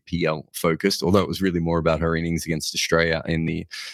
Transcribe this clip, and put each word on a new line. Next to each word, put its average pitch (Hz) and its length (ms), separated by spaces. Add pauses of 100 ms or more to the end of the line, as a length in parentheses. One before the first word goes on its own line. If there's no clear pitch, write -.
P 85 180
L 78 280
focused, 87 500
although 95 200
it 82 60
was 90 140
really 87 180
more 85 180
about 80 220
her 82 160
innings 82 300
against 80 280
Australia 82 520
in 80 200
the 80 200 (280)